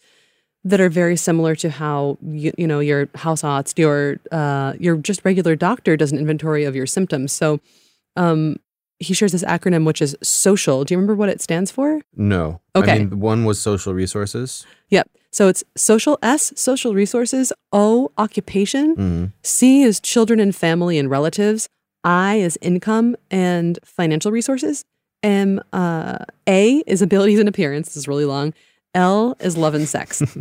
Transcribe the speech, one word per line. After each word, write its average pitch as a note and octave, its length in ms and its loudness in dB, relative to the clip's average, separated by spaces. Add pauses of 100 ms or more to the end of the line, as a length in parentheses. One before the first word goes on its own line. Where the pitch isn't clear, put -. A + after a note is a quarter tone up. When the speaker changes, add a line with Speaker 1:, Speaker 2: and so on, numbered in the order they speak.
(640)
Speaker 1:
that F#3+ 160 2
are F#3 80 4
very E3+ 280 0
similar E3 380 0
to D#3+ 160 -4
how, C#3+ 520 -4
you, D3+ 340 -6
you F3 100 -2
know, D3 140 0
your C#3+ 280 0
Hausarzt, D3+ 680 -4
your, C#3+ 400 2 (140)
uh, C#3+ 480 -2
your E3+ 160 2
just F3 280 -4
regular F3+ 300 2
doctor E3+ 420 0
does D3 160 0
an D3 60 -2
inventory D3+ 460 -2
of C#3 100 -4
your C3 120 -4
symptoms. C#3 460 -2
So, D3+ 280 0 (560)
um, D#3+ 420 0 (420)
he E3+ 140 -4
shares G3+ 160 2
this F3+ 140 -2
acronym, E3+ 420 0
which D#3 160 0
is C#3 220 -2
social. E3 600 0
Do C#3+ 80 -4
you F3 60 0
remember G3+ 160 0
what G3+ 140 0
it - 120 -4
stands F3 300 -2
for? D4+ 300 -2 (160)
Speaker 2:
No. F2+ 440 0 (140)
Speaker 1:
Okay. G3 180 4
Speaker 2:
I A2+ 60 4
mean, G2 220 -2
one A2 240 2
was G#2+ 160 0
social G2+ 340 -2
resources. G#2 720 -6 (220)
Speaker 1:
Yep. - 200 2 (220)
So G3+ 160 2
it's F#3 160 2 (140)
social, A3+ 440 2
S, C4+ 360 0
social B3+ 380 -2
resources, A#3+ 580 0 (200)
O, A3 460 2
occupation. A3 760 -2
Speaker 2:
Mm-hmm. F2+ 280 -2 (200)
Speaker 1:
C C4 380 4
is A3 180 4
children A3+ 400 2
and G3 140 2
family F3 440 0
and C#3 100 0
relatives. E3 600 0 (340)
I F#3 340 2
is F3+ 240 -2
income A3 540 0 (160)
and F3 540 0
financial E3 480 -2
resources. C4+ 520 -2 (380)
M, G3 380 2 (120)
uh, E3+ 460 -4 (300)
A G#3+ 380 4
is F3+ 140 2
abilities G3+ 380 4
and G#3 100 4
appearance. D#3+ 400 -2
This - 100 -16
is C#3 100 -10
really C#3+ 160 0
long. C#3+ 280 -2 (420)
L G3+ 440 2
is F3 180 -4
love D#3 180 2
and D3+ 140 0
sex. - 340 -6 (180)